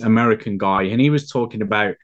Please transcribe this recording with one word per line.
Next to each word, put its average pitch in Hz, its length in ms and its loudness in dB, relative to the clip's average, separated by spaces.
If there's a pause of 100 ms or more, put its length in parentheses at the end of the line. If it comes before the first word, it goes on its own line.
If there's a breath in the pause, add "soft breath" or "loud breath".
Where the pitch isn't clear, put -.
American 113 560 0
guy, 98 260 0
and 110 160 0
he 143 100 4
was 147 180 -2
talking 117 340 -4
about 104 420 0